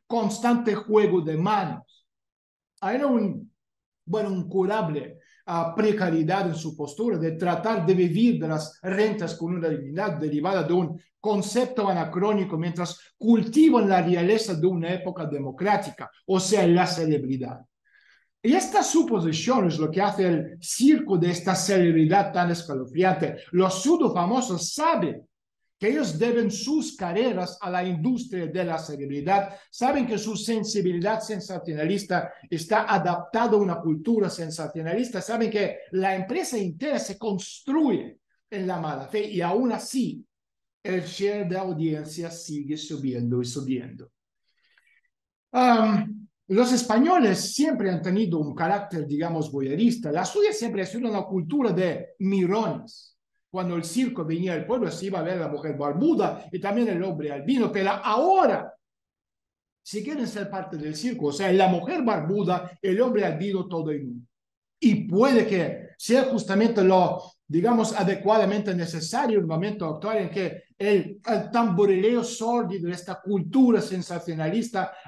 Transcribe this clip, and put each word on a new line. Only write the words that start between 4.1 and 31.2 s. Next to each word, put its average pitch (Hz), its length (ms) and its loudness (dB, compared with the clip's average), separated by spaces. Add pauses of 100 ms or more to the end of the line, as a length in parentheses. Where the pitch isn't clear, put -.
incurable, 185 880 -2 (280)
ah, 170 280 -2
precariedad 185 720 2
en 165 80 -4
su 151 220 -8
postura 202 400 -2
de 160 160 -2
tratar 180 520 -2
de 185 80 6
vivir 180 460 4
de 160 80 -4
las 156 340 -4
rentas 190 540 -2
con 170 200 -4
una 165 120 -2
dignidad 151 500 -4
derivada 156 460 0
de 156 100 0
un 175 280 0 (200)
concepto 214 640 0
anacrónico 180 720 0
mientras 165 420 -4 (160)
cultivan 233 720 6
la 190 140 4
realeza 175 540 2
de 156 100 2
una 175 260 0
época 180 360 -6
democrática, 143 800 -4 (160)
o 185 140 2
sea, 185 280 4
la 175 200 6
celebridad. 131 720 -2 (840)
Y 233 120 6
esta 381 280 2
suposición 220 880 2
es 151 100 0
lo 156 140 0
que 185 100 0
hace 196 260 2
el 165 320 0
circo 233 600 4
de 175 100 2
esta 180 240 0
celebridad 175 800 4
tan 175 160 0
escalofriante. 151 880 -2 (160)
Los 185 320 2
pseudo 294 280 4
famosos 185 640 -2
saben 285 500 0 (540)
que 202 120 0
ellos 240 280 -2
deben 226 320 2
sus - 460 -4
carreras 185 640 -4
a 190 80 -8
la 180 140 -2
industria 180 640 -2
de 175 180 -4
la 165 140 -2
celebridad, 147 800 -4 (100)
saben 262 380 0
que 214 100 -2
su 214 180 -6
sensibilidad 202 840 -2
sensacionalista 175 1120 -4 (160)